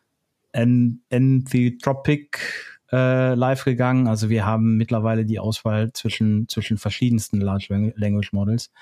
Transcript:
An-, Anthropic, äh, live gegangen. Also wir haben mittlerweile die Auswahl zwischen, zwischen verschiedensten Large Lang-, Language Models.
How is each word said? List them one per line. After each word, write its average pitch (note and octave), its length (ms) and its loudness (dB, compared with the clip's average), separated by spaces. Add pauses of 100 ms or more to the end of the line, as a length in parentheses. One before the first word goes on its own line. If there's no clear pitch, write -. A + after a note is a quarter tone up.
(540)
An-, A#2+ 480 2 (100)
Anthropic, C3 1300 0 (520)
äh, B2+ 440 2
live B2+ 300 0
gegangen. B2+ 420 2
Also A2 220 0
wir A2 160 0
haben A2 320 2
mittlerweile A2+ 480 0
die G#2+ 140 -2
Auswahl G#2+ 520 -2
zwischen, A2 560 0
zwischen A2 300 -4
verschiedensten G#2+ 640 -2
Large G2 280 -2
Lang-, G#2 280 0
Language G#2 340 -2
Models. G#2 400 -2 (100)